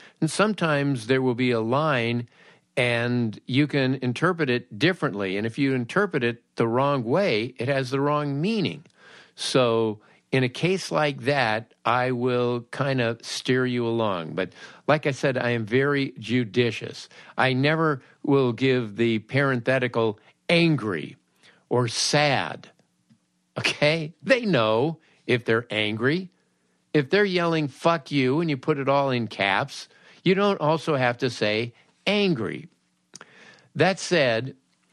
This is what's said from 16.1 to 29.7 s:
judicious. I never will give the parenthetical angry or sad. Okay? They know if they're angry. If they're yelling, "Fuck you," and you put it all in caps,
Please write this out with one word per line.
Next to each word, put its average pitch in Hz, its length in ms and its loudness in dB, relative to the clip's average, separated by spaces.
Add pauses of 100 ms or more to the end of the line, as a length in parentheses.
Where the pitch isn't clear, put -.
judicious. 117 880 -2 (300)
I 131 160 4
never 147 480 2 (220)
will 135 300 4
give 123 420 0
the 117 240 2
parenthetical 123 960 0 (300)
angry 117 720 0 (500)
or 120 200 0
sad. 113 840 -2 (880)
Okay? 151 540 -2 (100)
They 247 220 2
know 131 540 2 (280)
if 120 180 0
they're 113 240 0
angry. 113 600 -2 (600)
If 147 200 0
they're 202 120 4
yelling, 170 440 0
"Fuck 165 420 0
you," 135 300 2
and 170 100 0
you 143 80 -2
put 147 220 0
it 135 100 -2
all 139 220 2
in 120 160 -2
caps, 101 600 -2 (360)